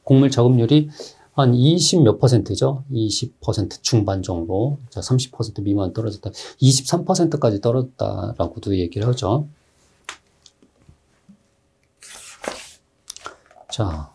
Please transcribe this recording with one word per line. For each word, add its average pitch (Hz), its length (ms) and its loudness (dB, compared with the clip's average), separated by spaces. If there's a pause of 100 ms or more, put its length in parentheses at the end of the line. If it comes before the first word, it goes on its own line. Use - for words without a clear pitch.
곡물 135 260 6
작업률이 127 600 4 (440)
한 127 220 4
이십 160 480 4
몇 104 160 4
퍼센트죠? 127 720 0
이십 110 480 -4
퍼센트 101 420 -4
중반 98 400 0
정도. 95 580 -4 (100)
자, - 120 -10
삼십 127 300 -2
퍼센트 107 300 -8
미만 101 320 -2
떨어졌다. 110 360 -8 (300)
이십삼 135 460 2
퍼센트까지 156 560 0
떨어졌다라고도 104 1160 -4
얘기를 90 300 -4
하죠. 123 400 0 (4000)
자, 80 440 -6